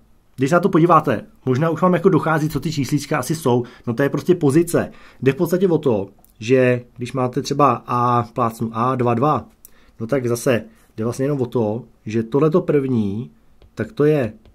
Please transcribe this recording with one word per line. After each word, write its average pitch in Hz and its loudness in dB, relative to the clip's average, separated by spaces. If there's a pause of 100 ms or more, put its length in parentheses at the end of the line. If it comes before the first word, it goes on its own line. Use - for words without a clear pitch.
(360)
když 131 0
se 175 4
na 175 4
to 196 2
podíváte, 156 2 (200)
možná 135 0
už 156 -4
vám 180 2
jako 175 2
dochází, 160 0
co 147 -6
ty 156 -6
číslíčka 143 -2
asi 139 -4
jsou. 120 0 (220)
No 120 -2
to 127 0
je 139 2
prostě 143 0
pozice. 147 2 (300)
Jde 131 4
v 135 -2
podstatě 180 0
o 160 2
to, 107 0 (300)
že 123 2 (140)
když 123 -12
máte 127 -4
třeba 139 0
A, 123 0 (100)
plácnu 113 -4
A 120 -2
dva 120 0
dva, 123 0 (520)
no 110 -10
tak 131 -2
zase 120 -2 (320)
jde 110 -4
vlastně 120 -4
jenom 143 -2
o 120 -2
to, 120 -2 (220)
že 113 -2
tohleto 151 2
první, 127 -2 (440)
tak - -8
to 147 0
je 143 2 (220)